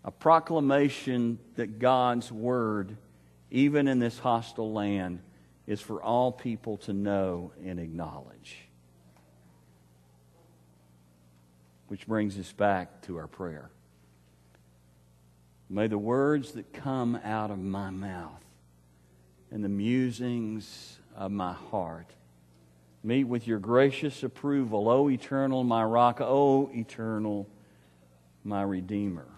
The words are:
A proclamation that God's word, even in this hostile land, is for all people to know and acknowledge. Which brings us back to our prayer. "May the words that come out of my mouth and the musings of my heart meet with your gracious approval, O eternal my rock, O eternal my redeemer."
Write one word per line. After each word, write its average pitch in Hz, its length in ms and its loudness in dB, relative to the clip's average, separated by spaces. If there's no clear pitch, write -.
A 98 60 -8
proclamation 139 1300 4
that 110 240 -6
God's 123 520 2
word, 110 640 -2
even 143 380 4
in 127 100 2
this 117 200 0
hostile 117 520 -2
land, 98 480 -2
is 104 140 -4
for - 200 -10
all 123 300 2
people 113 460 -6
to - 160 -8
know 95 580 -2
and 90 160 -8
acknowledge. 80 920 -12
Which 101 180 -10
brings 107 320 -2
us 90 140 -12
back 98 480 0
to 90 160 -10
our 78 100 -10
prayer. 78 420 -12
"May 104 180 0
the 107 100 0
words 135 540 2
that - 200 -14
come 127 520 -2
out 107 260 -4
of 101 80 -6
my 98 320 -4
mouth 92 540 -10
and 107 140 -8
the 98 60 -2
musings 117 1300 -2
of 98 160 -6
my 92 220 -4
heart 85 580 -6
meet 123 220 2
with 117 240 -2
your 113 100 0
gracious 131 640 4
approval, 123 680 0
O 135 220 6
eternal 135 540 0
my 113 200 2
rock, 120 380 4
O 135 520 4
eternal 107 720 -4
my 104 180 -2
redeemer." 95 760 -4